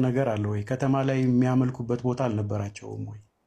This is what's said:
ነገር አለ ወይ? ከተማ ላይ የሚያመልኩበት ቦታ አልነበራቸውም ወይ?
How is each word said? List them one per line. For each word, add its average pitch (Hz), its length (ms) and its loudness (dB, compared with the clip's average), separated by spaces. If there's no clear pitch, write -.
ነገር 127 280 2
አለ 107 200 0
ወይ? 104 160 -2
ከተማ 131 380 0
ላይ 135 160 2
የሚያመልኩበት 127 840 2
ቦታ 123 200 0
አልነበራቸውም 107 840 -4
ወይ? 104 160 -12